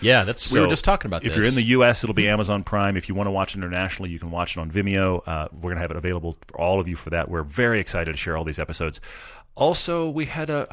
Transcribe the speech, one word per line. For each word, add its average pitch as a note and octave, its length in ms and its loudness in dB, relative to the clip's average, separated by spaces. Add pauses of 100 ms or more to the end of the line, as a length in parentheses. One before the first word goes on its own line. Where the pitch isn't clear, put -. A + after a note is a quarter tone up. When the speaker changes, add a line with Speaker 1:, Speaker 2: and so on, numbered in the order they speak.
Speaker 1:
Yeah, A2+ 220 6
that's, - 280 -2
we C3 60 4
were G2 80 6
Speaker 2:
So, F2 40 4
Speaker 1:
just - 140 0
talking F#3+ 240 2
about E2+ 160 -4
Speaker 2:
if F#2+ 120 0
you're G#2+ 80 4
Speaker 1:
this. A#2+ 60 6
Speaker 2:
in C3 40 2
the B2+ 120 2
U B2+ 180 6
S, A#2+ 180 4
it'll A2 120 -2
be G#2 140 4
Amazon G#2 360 0
Prime. G2 320 0
If F2+ 120 -4
you F#2+ 60 -4
wanna G2+ 160 -2
watch F#2+ 240 -2
internationally, F#2 560 -4
you E2 80 -8
can E2+ 140 -8
watch F2 240 -4
it F2 40 -6
on D#2+ 80 -4
Vimeo. F#2+ 560 2
Uh, D#2 280 -4
we're F2 180 -6
gonna E2+ 120 -2
have E2 100 -4
it - 40 -6
available E2+ 400 -4 (120)
for - 120 -10
all F#2 200 4
of F2 80 -2
you F2 80 -4
for - 140 -10
that. E2 180 -2
We're E2 160 -4
very A2+ 340 0
excited E2+ 320 -2
to D2+ 80 -6
share E2 180 -4
all D#2+ 60 -2
these D#2+ 160 -6
episodes. D#2+ 420 -4 (540)
Also, E3 540 2
we D#3 160 -4
had D#3 260 -6
a, D3 220 -2